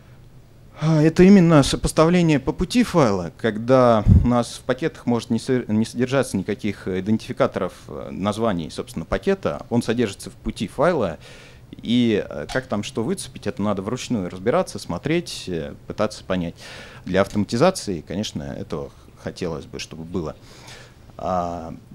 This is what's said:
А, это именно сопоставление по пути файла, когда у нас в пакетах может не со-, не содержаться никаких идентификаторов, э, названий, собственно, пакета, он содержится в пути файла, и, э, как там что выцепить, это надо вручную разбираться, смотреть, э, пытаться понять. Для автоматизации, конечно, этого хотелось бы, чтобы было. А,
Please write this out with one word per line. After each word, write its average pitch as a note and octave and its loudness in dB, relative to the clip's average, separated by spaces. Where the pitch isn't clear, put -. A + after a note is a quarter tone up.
А, D#3 2
это D#3+ 6
именно E3+ 10
сопоставление D#3+ 2
по C3+ -4
пути A#3 0
файла, G2 2
когда A#2 4
у A#2+ 2
нас A#2+ 0
в - -16
пакетах - -4
может A#2+ -2
не A2+ 0
со-, B2+ -2
не A2 2
содержаться B2 -2
никаких G2+ -4
идентификаторов, G2+ -2
э, C#2 -12
названий, G2+ -2
собственно, - -10
пакета, G2+ -2
он A#2 0
содержится A2+ -2
в - -18
пути A2 -8
файла, B2+ -2
и, A#2 0
э, D2 -10
как C3 -4
там G2+ -4
что - -6
выцепить, - -8
это G2 -6
надо G2+ -2
вручную G#2+ -4
разбираться, G#2+ -2
смотреть, E3+ -6
э, D#2 -6
пытаться - -4
понять. F2+ -2
Для F#2 2
автоматизации, G#2 0
конечно, F2+ -6
этого C#2 -10
хотелось D#2+ -6
бы, C2 -14
чтобы D#2+ -12
было. E2 -6
А, F2 -4